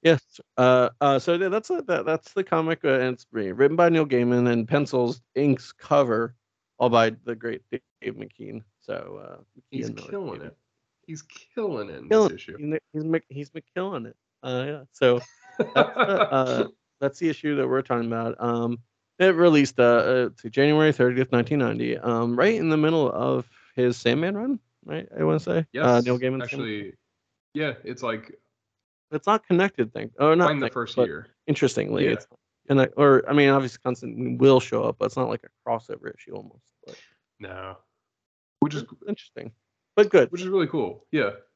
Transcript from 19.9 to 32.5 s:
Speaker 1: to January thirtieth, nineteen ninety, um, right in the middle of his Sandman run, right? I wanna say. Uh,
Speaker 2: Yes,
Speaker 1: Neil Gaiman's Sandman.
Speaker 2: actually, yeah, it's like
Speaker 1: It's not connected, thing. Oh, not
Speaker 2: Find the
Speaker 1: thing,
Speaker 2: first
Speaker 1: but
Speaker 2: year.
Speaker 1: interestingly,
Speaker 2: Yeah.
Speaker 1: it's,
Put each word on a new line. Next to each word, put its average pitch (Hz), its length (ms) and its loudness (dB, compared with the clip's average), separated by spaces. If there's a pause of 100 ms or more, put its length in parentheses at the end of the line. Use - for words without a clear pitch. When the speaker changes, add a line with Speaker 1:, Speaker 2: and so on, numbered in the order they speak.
Speaker 1:
to 113 120 -14
January 151 420 4
thirtieth, 123 380 0
nineteen 120 300 2
ninety, 120 380 -2
um, 120 380 -2
right 196 180 2
in 165 160 -2
the 156 60 0
middle 156 360 0
of 127 340 -2 (300)
his 123 200 0
Sandman 156 400 -2
run, 240 220 -4 (260)
right? 156 220 -10 (120)
I 156 60 -2
wanna 156 160 2
say. 170 180 -4
Uh, 160 140 -2
Speaker 2:
Yes, 120 320 2
Speaker 1:
Neil 123 140 -2
Gaiman's 123 40 -8
Sandman. 127 200 -4
Speaker 2:
actually, 110 500 -10 (640)
yeah, 147 200 -4 (100)
it's 120 180 -12
like 113 340 -10 (760)
Speaker 1:
It's 151 140 -6
not 214 200 2
connected, 175 460 0
thing. 110 260 -10
Oh, 151 160 4
not 175 140 4
Speaker 2:
Find 147 140 -2
the 127 40 -4
Speaker 1:
thing, 117 60 -8
Speaker 2:
first 117 240 -8
Speaker 1:
but 123 100 2
Speaker 2:
year. 80 220 -10 (180)
Speaker 1:
interestingly, 113 600 0
Speaker 2:
Yeah. 113 60 0
Speaker 1:
it's, 104 140 -8 (420)